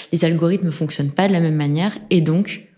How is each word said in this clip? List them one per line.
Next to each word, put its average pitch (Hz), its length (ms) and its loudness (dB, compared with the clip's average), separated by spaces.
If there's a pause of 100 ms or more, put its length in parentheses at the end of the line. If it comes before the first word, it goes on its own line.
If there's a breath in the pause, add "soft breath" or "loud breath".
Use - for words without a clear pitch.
(120)
les 175 120 0
algorithmes 170 480 0
fonctionnent 143 380 -4
pas 180 180 0
de 196 40 2
la 175 80 2
même 160 160 2
manière 151 400 0 (140)
et 180 100 4
donc, 160 580 -2